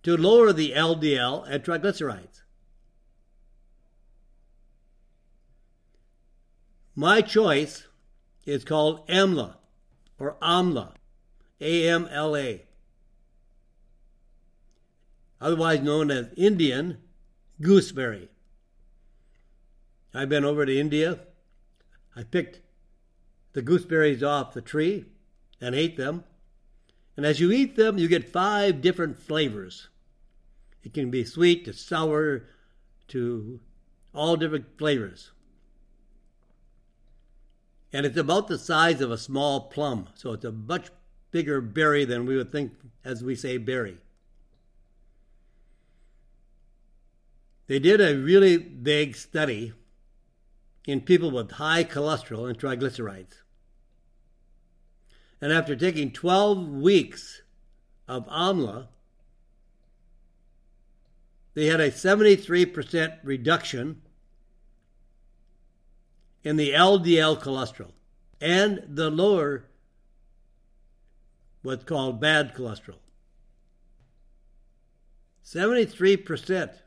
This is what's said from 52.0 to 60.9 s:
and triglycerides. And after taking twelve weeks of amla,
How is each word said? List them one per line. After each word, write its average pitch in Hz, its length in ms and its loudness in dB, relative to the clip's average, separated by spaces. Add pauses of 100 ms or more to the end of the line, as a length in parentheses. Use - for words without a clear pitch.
and 120 120 -10
triglycerides. 120 840 -8 (2000)
And 143 100 -2
after 151 240 0
taking 151 360 -2
twelve 190 560 0
weeks 151 760 0 (680)
of 123 200 -10
amla, 147 600 -4 (2750)